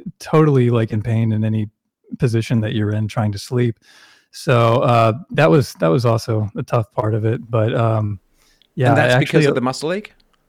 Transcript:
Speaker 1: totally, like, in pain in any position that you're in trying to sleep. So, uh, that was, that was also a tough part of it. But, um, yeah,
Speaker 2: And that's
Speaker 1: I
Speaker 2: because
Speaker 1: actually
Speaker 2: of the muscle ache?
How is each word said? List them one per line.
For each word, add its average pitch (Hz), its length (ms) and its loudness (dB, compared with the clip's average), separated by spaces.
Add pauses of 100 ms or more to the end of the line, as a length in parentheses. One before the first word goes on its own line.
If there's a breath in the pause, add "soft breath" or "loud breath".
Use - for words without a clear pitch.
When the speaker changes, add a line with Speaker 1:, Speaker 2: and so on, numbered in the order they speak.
(200)
Speaker 1:
totally, 143 500 2
like, 113 220 0
in 110 100 -4
pain 113 300 0
in 107 140 -2
any 110 240 -2 (500)
position 117 400 0
that 107 140 -4
you're 107 180 -2
in 107 160 -4
trying 104 240 -4
to 101 80 -8
sleep. 120 400 -4 (520 soft breath)
So, 117 500 2
uh, 113 320 4 (160)
that 156 200 2
was, 156 260 2
that - 120 -2
was 143 180 2
also 107 520 0
a 107 60 -6
tough 117 280 -4
part 107 220 -2
of 110 100 -2
it. 113 260 -2
But, 113 240 0
um, 110 460 -2 (560 soft breath)
yeah, 123 140 0
Speaker 2:
And 113 80 4
that's 123 180 4
Speaker 1:
I 127 40 4
Speaker 2:
because 151 160 0
Speaker 1:
actually 156 100 4
Speaker 2:
of 139 100 2
the 127 60 -2
muscle 131 320 -4
ache? 208 200 -10 (360)